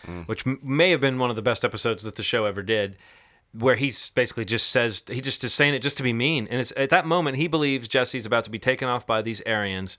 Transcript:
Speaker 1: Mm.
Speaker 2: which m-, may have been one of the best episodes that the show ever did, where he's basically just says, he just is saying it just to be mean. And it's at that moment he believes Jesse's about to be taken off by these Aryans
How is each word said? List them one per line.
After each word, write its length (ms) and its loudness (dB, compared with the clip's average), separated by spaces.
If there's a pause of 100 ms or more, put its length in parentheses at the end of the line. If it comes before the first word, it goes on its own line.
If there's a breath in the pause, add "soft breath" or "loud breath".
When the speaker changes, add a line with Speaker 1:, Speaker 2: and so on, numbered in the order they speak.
Speaker 1:
Mm. 220 -10
Speaker 2:
which 180 -4
m-, 160 -2
may 300 4
have 100 2
been 160 2
one 120 2
of 60 -2
the 60 -4
best 240 0
episodes 380 -2
that 120 -8
the 80 -6
show 220 0
ever 160 -2
did, 360 0 (560 soft breath)
where 220 4
he's 360 -4
basically 340 0
just 240 0
says, 400 0
he 120 -4
just 220 -4
is 100 -2
saying 200 4
it 80 0
just 160 -2
to 60 -4
be 100 2
mean. 380 0
And 100 0
it's 160 -4
at 120 0
that 160 4
moment 320 0
he 100 0
believes 400 0
Jesse's 380 0
about 200 2
to 40 -16
be 100 -6
taken 280 0
off 200 -2
by 140 2
these 240 -6
Aryans 540 -2